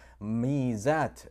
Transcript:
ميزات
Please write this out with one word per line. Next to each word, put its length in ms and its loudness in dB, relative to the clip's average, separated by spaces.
ميزات 1000 0